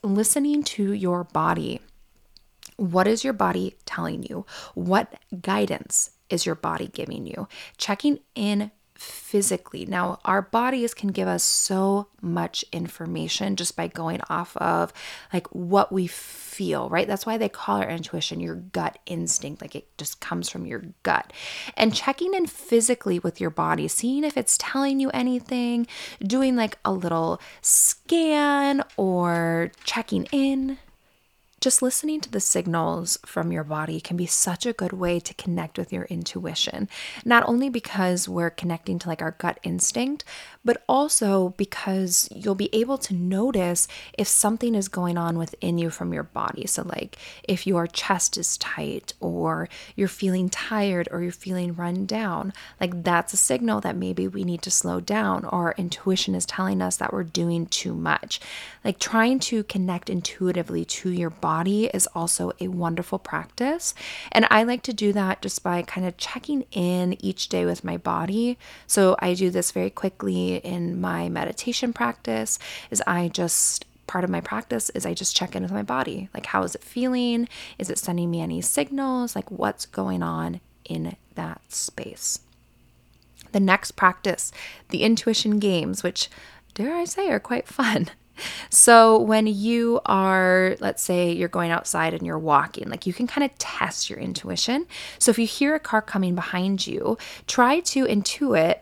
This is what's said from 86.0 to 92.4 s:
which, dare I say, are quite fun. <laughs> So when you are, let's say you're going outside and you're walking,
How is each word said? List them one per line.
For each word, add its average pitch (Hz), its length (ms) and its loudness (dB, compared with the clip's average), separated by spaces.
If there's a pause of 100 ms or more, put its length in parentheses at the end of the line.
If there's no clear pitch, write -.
which, - 260 -2 (440)
dare 269 220 -2
I 349 100 0
say, 381 240 -2
are 220 100 2
quite - 280 -4
fun. 214 480 2
<laughs> - 40 -20 (500)
So 226 480 12
when 220 300 6
you 233 580 2
are, 185 760 6
let's - 200 -2
say 180 300 2
you're 175 160 0
going 170 240 0
outside 165 420 0
and 165 120 -6
you're 165 120 -2
walking, 151 520 2